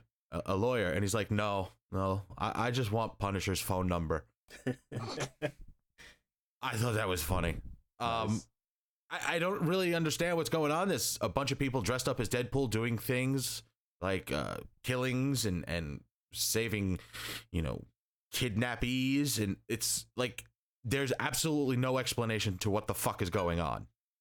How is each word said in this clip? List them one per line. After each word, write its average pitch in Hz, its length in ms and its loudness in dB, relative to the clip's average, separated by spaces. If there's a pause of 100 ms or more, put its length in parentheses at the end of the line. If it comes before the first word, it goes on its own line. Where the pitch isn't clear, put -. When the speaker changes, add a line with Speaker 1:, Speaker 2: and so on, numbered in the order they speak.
(320)
Speaker 1:
a, - 140 -4
a 98 100 0
lawyer." 113 340 2
And 90 140 2
he's 98 120 0
like, 104 160 0
"No, 101 380 0 (220)
no, 95 300 0 (160)
I, 110 300 0
I 123 40 0
just 120 200 0
want 110 260 0
Punisher's 98 420 0
phone 92 280 0
number." 82 380 0 (380)
Speaker 2:
<laughs> - 20 -4 (2000)
Speaker 1:
I 127 160 -2
thought 117 180 2
that 107 120 0
was 90 160 0
funny. 85 340 2 (420)
Um, 113 300 0
Speaker 3:
Nice. 110 180 -2 (640)
Speaker 1:
I, 165 260 -2
I 170 40 2
don't 180 240 0
really 175 300 4
understand 170 440 2
what's 156 120 0
going 156 220 2
on. 175 160 2
There's 151 340 0
a 107 80 2
bunch 135 220 0
of 135 80 -2
people 131 220 0
dressed 123 280 0
up 127 100 0
as 113 100 0
Deadpool 123 400 2
doing 117 280 0
things 131 640 0 (380)
like, 95 300 0
uh, 58 260 -2 (260)
killings 127 640 0
and, 90 220 0
and 78 340 -4 (320)
saving, 101 640 0 (520)
you 85 100 0
know, 62 200 -4 (500)
kidnappees. 123 1080 0
And 101 180 0 (120)
it's - 360 -2 (120)
like, 120 280 -4 (380)
there's 131 360 2
absolutely 143 580 2
no 131 220 2
explanation 110 600 0
to 107 100 0
what 101 180 2
the 101 80 2
fuck - 260 0
is 92 80 0
going 87 300 2
on. 58 280 -2 (340)